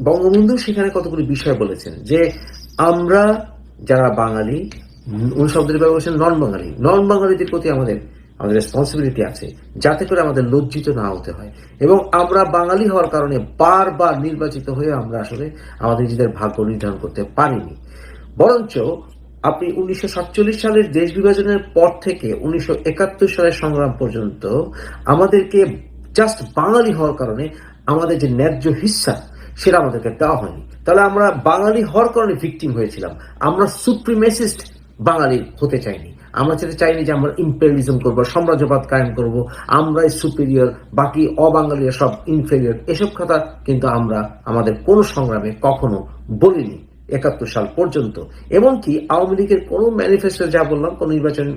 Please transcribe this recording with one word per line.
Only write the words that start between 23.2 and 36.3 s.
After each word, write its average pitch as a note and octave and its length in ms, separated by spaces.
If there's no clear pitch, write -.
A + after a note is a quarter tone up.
সালের E3+ 240
সংগ্রাম D3 400
পর্যন্ত A2+ 680
আমাদেরকে F#3+ 600
just A3 300
বাঙালি G#3+ 380
হওয়ার D#3 220
কারণে B2+ 340
আমাদের D#3+ 320
যে C#3 100
ন্যায্য C3+ 400
হিস্সা, - 540
সেটা F3+ 220
আমাদেরকে A#2+ 320
দেওয়া D#3 260
হয়নি। F#2+ 260
তাহলে F3+ 160
আমরা G3+ 300
বাঙালি G#3 380
হওয়ার A3+ 300
কারণে G#3+ 220
ভিকটিম D3 380
হয়েছিলাম, G#2+ 460
আমরা F3+ 260
সুপ্রিমেসিস্ট A3 1080
বাঙালি C3 440
হতে C3+ 180
চাইনি। F2 360